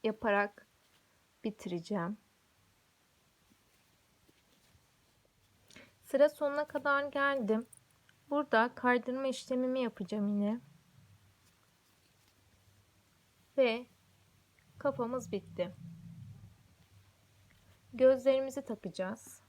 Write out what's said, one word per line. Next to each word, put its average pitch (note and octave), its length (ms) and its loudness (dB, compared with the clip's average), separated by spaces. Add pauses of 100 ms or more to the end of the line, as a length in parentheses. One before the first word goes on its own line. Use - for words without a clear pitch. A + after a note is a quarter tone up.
yaparak G#3 640 0 (760)
bitireceğim. F3+ 720 -4 (3750)
Sıra C#4+ 260 6
sonuna D4 380 -2
kadar C#4+ 360 0
geldim. C4+ 640 0 (640)
Burada B3 460 2
kaydırma B3 520 0
işlemimi B3+ 540 -2
yapacağım G#3 600 -2
yine. A3 200 -2 (3000)
Ve B3 280 2 (920)
kafamız B3+ 520 -4
bitti. A#3 440 -6 (2250)
Gözlerimizi C4 720 4
takacağız. G3 840 -8